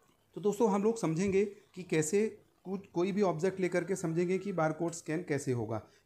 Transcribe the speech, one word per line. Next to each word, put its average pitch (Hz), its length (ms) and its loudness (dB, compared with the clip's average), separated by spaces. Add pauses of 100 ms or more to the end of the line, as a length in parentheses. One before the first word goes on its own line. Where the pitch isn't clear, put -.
(340)
तो 170 60 -10
दोस्तों, 202 300 2
हम 196 120 2
लोग 226 160 2
समझेंगे 190 460 2
कि - 380 -12
कैसे 202 560 0 (260)
कुछ, 190 220 -8
कोई 180 260 0
भी 202 100 2
ऑब्जेक्ट 185 380 0
लेकर 175 240 0
के 185 120 -2
समझेंगे 175 420 0
कि 196 140 -4
बारकोड 165 400 0
स्कैन 160 360 -4
कैसे 135 240 0
होगा। 113 300 -2 (240)